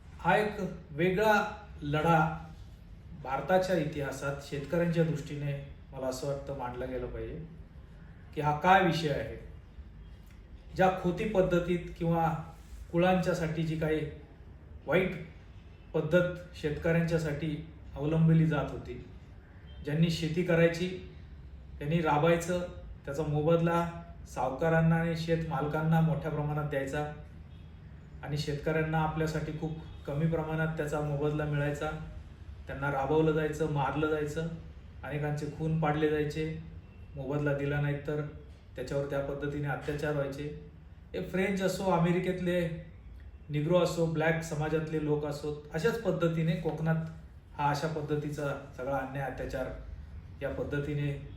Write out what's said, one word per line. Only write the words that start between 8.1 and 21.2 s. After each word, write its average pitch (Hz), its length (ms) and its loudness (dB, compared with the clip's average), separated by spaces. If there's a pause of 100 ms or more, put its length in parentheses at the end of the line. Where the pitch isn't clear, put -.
की 151 60 -2
हा 147 180 2
काय 185 260 8
विषय 160 240 2
आहे. 113 400 -6 (1300)
ज्या 185 140 6 (140)
खोती 214 260 0
पद्धतीत 175 500 2 (180)
किंवा 165 360 2 (580)
कुळांच्यासाठी 170 720 2
जी 156 120 0
काही 156 260 0 (840)
वाईट 170 300 2 (760)
पद्धत 160 420 4 (260)
शेतकऱ्यांच्यासाठी 160 1080 0 (280)
अवलंबली 160 500 6
जात - 260 2
होती, - 340 -10 (800)
ज्यांनी 165 240 4
शेती 165 340 0
करायची 170 720 4 (640)